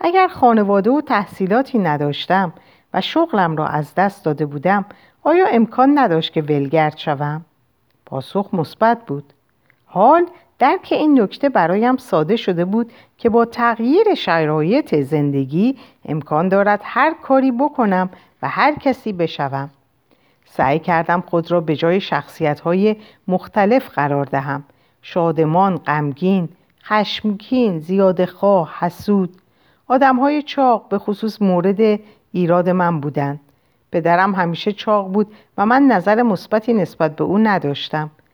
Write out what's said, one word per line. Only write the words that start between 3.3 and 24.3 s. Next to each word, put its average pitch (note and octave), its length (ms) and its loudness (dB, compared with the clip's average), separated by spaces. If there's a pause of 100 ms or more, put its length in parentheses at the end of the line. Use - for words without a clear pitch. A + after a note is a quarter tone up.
را D3+ 100 -2
از C#3+ 280 -4
دست G3 300 -2
داده D3+ 220 -2
بودم، F3 380 -2 (380)
آیا F4 240 2
امکان B3+ 520 2
نداشت E3+ 340 0
که D#3+ 100 -2
ولگرد D3+ 540 0
شوم؟» D3 480 -6 (640)
پاسخ F#3 460 -6
مثبت A3 540 -2
بود. C#3+ 260 -10 (540)
حال D4+ 400 4 (320)
درک D#4+ 320 0
این D4+ 300 2
نکته G#3+ 280 -2
برایم G#3+ 480 2
ساده E3+ 400 -2
شده F3+ 280 -2
بود A3+ 280 -4 (260)
که A#3 100 -2
با A#3 160 2
تغییر A#3+ 680 0
شرایط E3 800 0
زندگی D3 800 0 (280)
امکان D#3 440 -2
دارد G3+ 360 2
هر D4+ 380 -2
کاری C4 300 2
بکنم A3 580 0 (320)
و C3+ 60 -6
هر B3 260 0
کسی B3 380 -4
بشوم. C#3+ 580 -4 (760)
سعی C#3+ 340 0
کردم E3+ 420 0
خود E3+ 300 -4
را F3 100 2
به D#3+ 160 -2
جای F3 240 0
شخصیت‌های E3+ 960 -2 (320)
مختلف G#3 600 0
قرار C#3+ 360 -2
دهم: C#3 400 -4 (380)